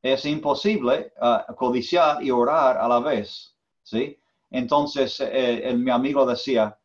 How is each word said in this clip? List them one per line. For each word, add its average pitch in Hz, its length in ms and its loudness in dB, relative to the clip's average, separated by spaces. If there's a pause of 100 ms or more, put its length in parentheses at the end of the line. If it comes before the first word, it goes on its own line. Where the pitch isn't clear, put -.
Es 131 240 0
imposible, 147 960 0
ah, 120 240 2 (100)
codiciar 131 680 0
y 135 80 -2
orar 139 480 2
a 117 100 0
la 120 120 4
vez, 127 540 -6 (280)
¿sí? 135 360 -6 (320)
Entonces, 139 720 -2
eh, 123 480 -2
el, 123 120 0
mi 127 100 0
amigo 135 340 2
decía 120 600 0